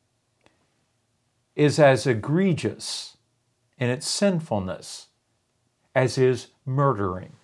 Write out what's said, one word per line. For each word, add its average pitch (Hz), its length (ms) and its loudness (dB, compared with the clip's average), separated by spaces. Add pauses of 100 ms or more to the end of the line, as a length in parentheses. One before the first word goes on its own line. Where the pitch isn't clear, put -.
(1600)
is 147 240 2
as 135 280 6
egregious 139 1080 -2 (640)
in 123 120 -2
its 131 180 -6
sinfulness 160 1000 -4 (840)
as 127 240 0
is 127 300 2 (180)
murdering. 113 680 -2 (100)